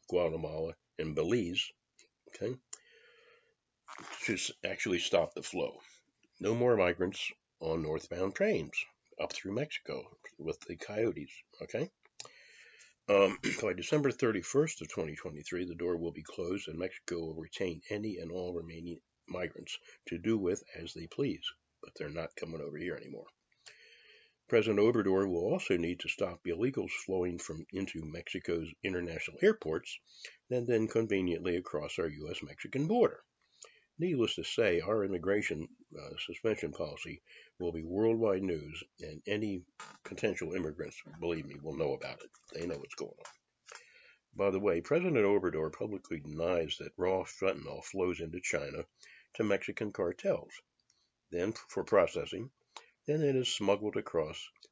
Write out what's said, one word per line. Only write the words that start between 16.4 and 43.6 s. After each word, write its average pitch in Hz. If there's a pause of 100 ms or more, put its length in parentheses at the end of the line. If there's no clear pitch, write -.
and 80
Mexico 87
will 80
retain 82
any 104
and 82
all 90
remaining 82 (280)
migrants - (300)
to 87
do 110
with 95 (180)
as 82
they 82
please, - (400)
but -
they're 76
not 80
coming 82
over 73
here 85
anymore. - (1200)
President 107
Obrador 101
will 87
also 127
need 85
to -
stop 90
illegals 98 (140)
flowing 90
from, 80
into 92
Mexico's 82 (160)
international 87
airports 127 (520)
and 123
then 110
conveniently 92
across 78
our 85
U 76
S -
Mexican 131
border. 220 (800)
Needless 147
to 101
say, 90
our 101
immigration, 95 (300)
uh, 71 (160)
suspension 85
policy 78 (380)
will 87
be 80
worldwide 104
news, 80 (160)
and 78
any 104 (420)
potential 90
immigrants, 78 (220)
believe 85
me, 67
will 76
know 73
about 65
it. - (240)
They 85
know 82
what's -
going -
on. - (1040)